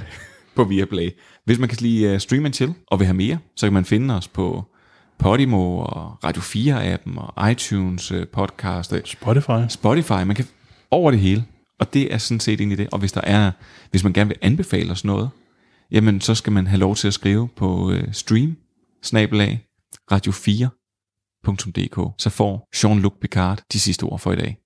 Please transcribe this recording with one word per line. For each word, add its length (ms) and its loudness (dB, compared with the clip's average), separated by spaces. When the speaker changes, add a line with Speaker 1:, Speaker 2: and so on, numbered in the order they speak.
Speaker 1:
<laughs> 280 -18
på 80 4
Viaplay. 460 0
Hvis 140 2
man 100 0
kan 120 -6
lide, 240 2
øh, 160 2
Stream 240 -2
and 100 -2
Chill 200 -2
og 120 0
vil 80 4
have 100 2
mere, 220 0
så 100 0
kan 60 4
man 120 4
finde 320 0
os 120 -6
på 360 -4
Podimo 600 2
og 460 -8
Radio 180 -4
fire-appen 760 -2
og 320 -2
iTunes, 600 -2
øh, 160 -4
podcast, 640 -6
øh, 120 -2
Speaker 2:
Spotify. 460 0
Speaker 1:
Spotify. 440 0
Man 240 0
kan 100 -4
over 200 4
det 100 6
hele, 240 2
og 140 -2
det 200 0
er 40 -2
sådan 220 -4
set 200 -2
egentlig 180 0
det. 140 -4
Og 60 -4
hvis 140 -2
der 120 -4
er, 260 4
hvis 140 2
man 80 2
gerne 160 2
vil 140 -4
anbefale 500 0
os 120 -6
noget, 260 -2
jamen 300 4
så 140 0
skal 180 0
man 140 2
have 140 2
lov 160 2
til 120 0
at 60 0
skrive 420 0
på, 360 -2
øh, 200 -2
stream 440 0
snabel 380 2
A 160 0
radio 200 0
fire 360 0
punktum 280 -4
D 60 -6
K. 100 -8
Så 120 -2
får 460 -2
Jean-Luc 440 2
Picard 420 -2
de 80 -2
sidste 240 -2
ord 160 -6
for 120 -2
i 40 0
dag. 300 -4